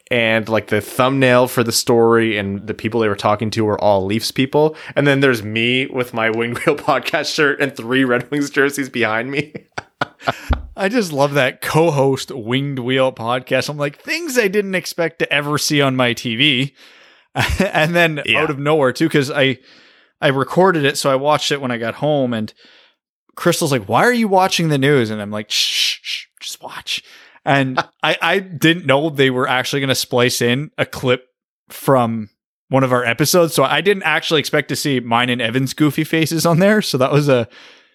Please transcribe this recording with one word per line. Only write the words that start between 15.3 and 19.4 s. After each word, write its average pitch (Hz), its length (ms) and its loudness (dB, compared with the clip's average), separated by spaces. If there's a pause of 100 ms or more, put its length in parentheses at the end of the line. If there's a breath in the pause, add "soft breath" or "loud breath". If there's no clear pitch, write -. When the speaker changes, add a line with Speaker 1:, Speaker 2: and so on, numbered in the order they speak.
Speaker 2:
ever 147 240 -2
see 147 240 0
on 131 140 2
my 123 180 2
T 113 220 -6
V. 135 400 0 (580 soft breath)
<laughs> - 260 -2
And 170 360 0
then 160 300 2
Speaker 1:
Yeah. 110 180 2
Speaker 2:
out 156 60 0
of 139 100 -6
nowhere, 143 320 2
too, 156 180 0
'cause 143 220 0
I, 135 260 0 (640 soft breath)